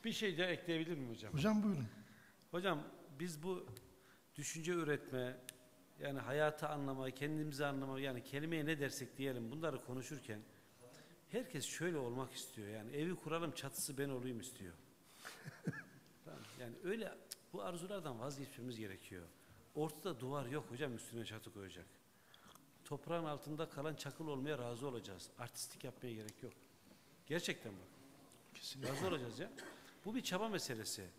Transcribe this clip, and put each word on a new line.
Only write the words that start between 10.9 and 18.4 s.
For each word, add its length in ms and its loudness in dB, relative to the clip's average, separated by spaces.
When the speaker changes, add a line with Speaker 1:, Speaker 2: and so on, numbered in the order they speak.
Speaker 1:
herkes 360 0
şöyle 340 2
olmak 340 0
istiyor. 360 -6
Yani 240 -4
evi 240 2
kuralım, 360 2
çatısı 460 -2
ben 100 4
olayım 320 0
istiyor. 340 -6
<laughs> 600 -4
Tamam, 160 -8
yani 140 -6
öyle 280 2
bu 100 -2
arzulardan 580 -2
vazgeçmemiz 580 -2